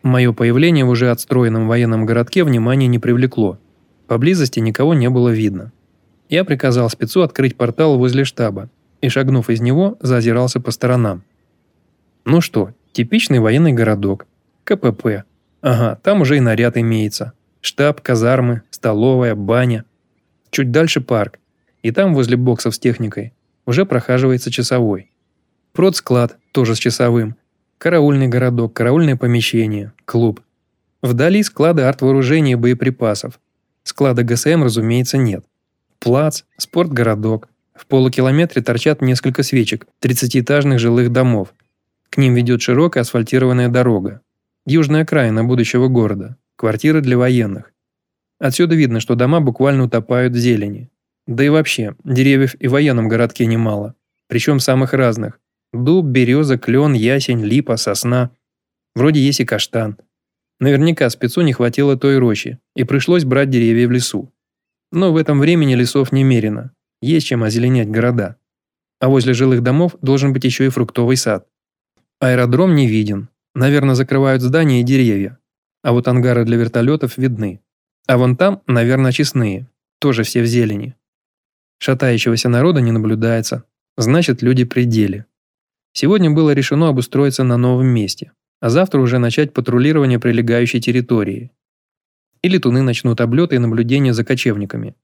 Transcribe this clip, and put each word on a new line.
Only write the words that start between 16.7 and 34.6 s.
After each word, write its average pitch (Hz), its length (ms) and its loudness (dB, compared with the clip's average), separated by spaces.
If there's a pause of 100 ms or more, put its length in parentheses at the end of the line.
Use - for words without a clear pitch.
имеется. 113 560 -2 (280)
Штаб, - 400 -2
казармы, 120 680 0
столовая, 120 640 0
баня. 113 500 -2 (680)
Чуть 131 200 -2
дальше 156 300 0
парк. 110 380 -4 (440)
И 113 80 -2
там, 180 240 0
возле 127 220 0
боксов 123 380 -2
с - 40 -12
техникой, 113 540 -4 (340)
уже 139 200 0
прохаживается 127 640 0
часовой. 113 600 -2 (600)
Продсклад 123 680 0 (140)
тоже 117 220 0
с - 40 -6
часовым. 117 580 -2 (420)
Караульный 147 500 2
городок, 120 460 -2
караульное 135 420 2
помещение, 110 760 -2 (120)
клуб. 117 360 -2 (640)
Вдали 151 400 2
склады 160 400 0
артвооружения 135 720 2
и 120 40 0
боеприпасов. 123 840 -2 (420)
Склада 123 400 0
Г 117 140 0
С 120 100 -4
М, 160 160 2